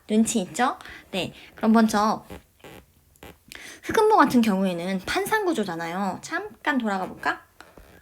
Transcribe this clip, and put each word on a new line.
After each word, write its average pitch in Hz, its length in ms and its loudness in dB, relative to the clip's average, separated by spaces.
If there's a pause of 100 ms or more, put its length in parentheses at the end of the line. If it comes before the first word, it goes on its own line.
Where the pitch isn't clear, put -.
눈치 220 320 2
있죠? 233 380 -2 (340)
네, 175 220 -6 (220)
그럼 220 180 4
먼저 220 520 2 (1600)
흑음모 427 320 4
같은 277 260 6
경우에는 190 640 0
판상 403 400 -2
구조잖아요. 185 760 -4
잠깐 330 560 -6
돌아가 202 280 -2
볼까? - 440 -6 (520)